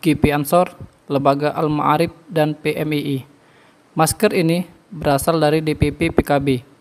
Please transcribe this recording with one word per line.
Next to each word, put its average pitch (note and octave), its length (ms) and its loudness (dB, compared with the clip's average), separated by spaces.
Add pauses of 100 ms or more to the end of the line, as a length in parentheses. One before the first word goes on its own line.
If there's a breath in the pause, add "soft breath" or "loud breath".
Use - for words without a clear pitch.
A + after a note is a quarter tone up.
G D3+ 160 2
P D3 160 2
Ansor, D3 400 2 (400)
Lembaga C#3+ 400 0
Al-Ma'arif, D3+ 720 0
dan D#3 320 -2
P D#3 160 -4
M D#3+ 160 -4
I D3+ 160 -2
I. C#3 140 -4 (720 soft breath)
"Masker D#3+ 400 0
ini F3 320 0 (240)
berasal D3+ 480 0
dari D#3 240 2
D D#3 160 -2
P D3 160 0
P E3 160 -2
P - 160 0
K C#3+ 160 0
B C3+ 240 -2 (160)